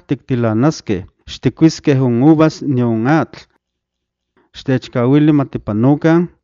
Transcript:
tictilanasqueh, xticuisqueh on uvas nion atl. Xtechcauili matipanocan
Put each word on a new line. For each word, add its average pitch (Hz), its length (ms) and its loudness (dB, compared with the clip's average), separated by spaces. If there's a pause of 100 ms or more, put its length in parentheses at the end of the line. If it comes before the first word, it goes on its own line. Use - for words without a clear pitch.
tictilanasqueh, 117 1000 -4 (240)
xticuisqueh - 720 0
on 120 220 0
uvas 156 380 2
nion 120 460 -2
atl. 151 320 -2 (1160)
Xtechcauili 135 760 0
matipanocan 147 1000 0 (140)